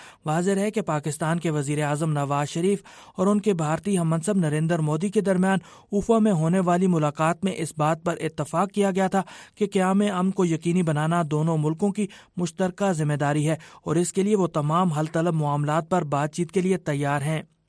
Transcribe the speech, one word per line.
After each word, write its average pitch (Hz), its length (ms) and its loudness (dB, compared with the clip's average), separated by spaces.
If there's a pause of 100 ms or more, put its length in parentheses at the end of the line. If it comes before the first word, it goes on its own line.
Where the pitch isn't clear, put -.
(260)
واضح 175 260 0
ہے 196 200 0
کہ 214 100 -4
پاکستان 160 580 -2
کے 170 100 -2
وزیر 147 340 -2
اعظم 147 280 0
نواز 143 380 -2
شریف 190 340 0 (320)
اور 185 120 0
ان 208 140 2
کے 208 120 2
بھارتی 165 440 -2
ہم 170 120 0
منصب 165 280 0
نریندر 160 420 0
مودی 156 300 0
کے 214 120 0
درمیان 190 360 2 (340)
اوفا 202 280 2
میں 214 120 4
ہونے 165 280 2
والی 180 280 2
ملاقات 160 560 0
میں 190 140 -2
اس 160 200 -6
بات 160 260 0
پر 170 160 -2
اتفاق 160 520 -2
کیا 202 200 2
گیا 190 160 0
تھا 190 140 0 (340)
کہ 208 120 0
قیام 190 340 2 (100)
امن 185 200 0
کو 190 140 0
یقینی 170 380 0
بنانا 160 380 0 (100)
دونوں 160 260 0
ملکوں 160 340 0
کی 196 160 -2 (300)
مشترکہ 185 540 -2
ذمہ 156 220 0
داری 147 360 0
ہے 160 60 0 (260)
اور - 140 -2
اس 175 180 0
کے 190 100 0
لیے 208 120 2
وہ 196 120 2
تمام 165 440 0
حل 147 140 -2
طلب 165 280 0
معاملات 151 560 0
پر 180 120 2
بات 147 320 -2
چیت 175 180 -4
کے 185 100 0
لیے 185 160 0
تیار 143 440 -2
ہیں۔ 156 200 -4 (280)